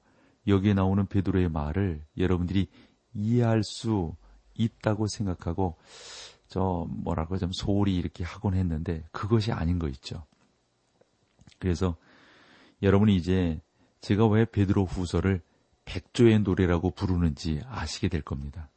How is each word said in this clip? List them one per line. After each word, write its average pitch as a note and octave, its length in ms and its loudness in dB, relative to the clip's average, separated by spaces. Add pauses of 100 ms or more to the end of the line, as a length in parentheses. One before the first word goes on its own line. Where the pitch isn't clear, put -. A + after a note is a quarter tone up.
(460)
여기에 G2 300 4
나오는 G2 320 2
베드로의 F#2 420 0
말을 D#2 560 -4 (120)
여러분들이 F2+ 500 0 (460)
이해할 A2+ 500 2
수 G2+ 520 -4 (380)
있다고 G#2+ 540 -2
생각하고, F2+ 720 -4 (680)
저, F#2 420 -2
뭐랄까, E2+ 480 -4
좀 F#2 140 -4
소홀히 G2 440 0
이렇게 E2 280 -6
하곤 F#2 300 -6
했는데, E2 580 -4
그것이 A2 400 -2
아닌 F2+ 280 -2
거 D#2+ 80 -2
있죠. D2+ 380 -10 (1300)
그래서 F2+ 380 0 (840)
여러분이 G2 340 6
이제 F2 460 0 (400)
제가 G#2+ 260 4
왜 A2 180 4
베드로 G2+ 400 2
후서를 F2+ 560 0 (440)
백조의 A2 560 4
노래라고 F2+ 500 2
부르는지 E2+ 720 -2
아시게 - 440 -4
될 D2+ 120 -4
겁니다. C#2+ 560 -10